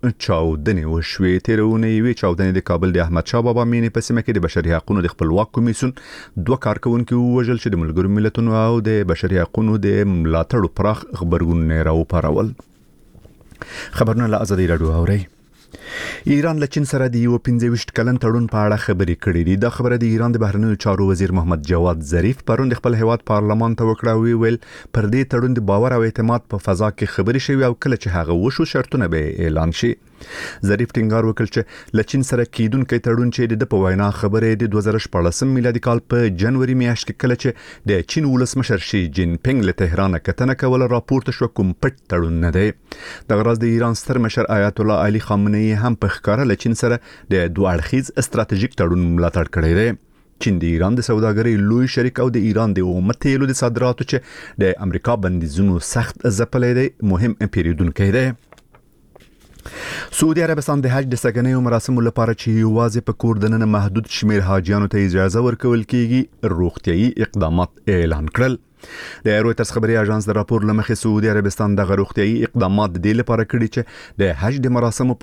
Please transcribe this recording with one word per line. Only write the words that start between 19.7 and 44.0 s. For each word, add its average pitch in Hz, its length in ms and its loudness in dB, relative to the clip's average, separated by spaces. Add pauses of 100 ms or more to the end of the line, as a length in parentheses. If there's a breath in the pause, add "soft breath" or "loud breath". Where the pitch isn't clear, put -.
خبره 123 260 0
د 113 120 2
ایران 117 200 2
د 113 100 0
بهرنیو 104 400 0
چارو 98 260 2
وزیر 90 280 0
محمد 82 320 0
جواد 85 320 2 (100)
ظریف 90 280 0 (100)
پرون 127 220 0
د 113 80 -6
خپل 120 200 0
هیواد 113 300 0
پارلمان 107 520 2
ته 113 80 2
وکړه 113 240 0
او 110 100 2
ویې 117 160 2
ویل، 113 180 2 (340 loud breath)
پر 107 200 2
دې 131 220 0
تړون 123 240 2
د 104 120 -2
باور 120 280 2
او 113 100 2
اعتماد 117 460 0
په 101 120 -6
فضا 92 240 0
کې - 240 -4
خبرې 117 320 0
شوې 135 240 2
او 120 160 -4
کله 123 160 0
چې 92 140 -4
هغه 85 260 0
وشو، 123 300 0
شرطونه 123 420 -2
به 80 320 -2
اعلان 80 340 0
شي. 117 120 2 (760 loud breath)
ظریف 104 280 0
ټینګار 113 320 2
وکړ 110 260 -2
چې - 440 -6
له 110 120 2
چین 135 180 0
سره 120 160 0 (140)
کیدونکی 120 480 0
تړون، 120 300 0
چې 120 160 0
د 110 100 -2
ده 110 100 -2
په 101 120 2
وینا 95 220 0 (140)
خبرې 110 400 0
د 113 140 0
دوه 104 120 0
زره 107 200 0
شپاړسم 87 500 0
میلادي 120 300 0
کال 117 120 2 (140)
په 120 180 2 (120)
جنوري 127 400 2
میاشت 120 260 -2
کې، 107 60 -6 (100)
کله 123 180 2
چې 127 80 2 (400 loud breath)
د 92 220 2
چین 156 180 0
ولسمشر 123 600 0
شي 101 100 0 (180)
جین 85 160 0 (140)
پینګ 123 220 2
له - 120 -4
تهرانه 87 460 0
کتنه 127 340 0
کوله، 127 320 2
راپورته 123 440 -2
شوه، 120 220 -2
کوم 95 140 0
پټ - 260 -4 (140)
تړون 85 320 0
نه 82 100 0
دی. 98 100 2 (640 loud breath)
دغه 107 180 2
راز 113 140 0
د 117 100 2
ایران 117 260 0